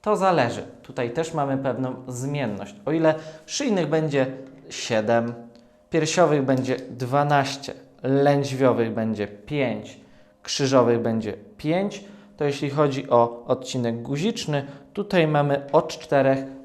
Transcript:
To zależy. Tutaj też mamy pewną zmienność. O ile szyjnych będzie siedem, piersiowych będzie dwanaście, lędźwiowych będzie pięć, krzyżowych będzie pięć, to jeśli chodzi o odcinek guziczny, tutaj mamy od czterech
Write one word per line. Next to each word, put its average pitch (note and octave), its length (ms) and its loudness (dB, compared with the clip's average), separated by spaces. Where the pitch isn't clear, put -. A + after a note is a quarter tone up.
To G#3 160 2
zależy. C#3+ 440 2
Tutaj B2 320 -6
też D#3+ 200 -4
mamy C#3 240 -2
pewną C3 380 -4
zmienność. B2 680 -6
O C#3 60 -2
ile D#3+ 240 4
szyjnych G3+ 420 -2
będzie D3 380 0
siedem, A#2 640 0
piersiowych D#3 540 2
będzie B2+ 320 0
dwanaście, C3+ 1000 -2
lędźwiowych C3 880 2
będzie A2 340 -2
pięć, A#2 720 -6
krzyżowych B2 580 4
będzie A2 320 -2
pięć, F#3 720 -4
to D3+ 60 -2
jeśli C#3+ 260 -2
chodzi C#3 400 0
o A#2+ 360 4
odcinek A#2+ 560 -2
guziczny, D3 640 -2
tutaj F#3+ 340 2
mamy C#3+ 440 2
od D#3+ 160 4
czterech C3+ 520 2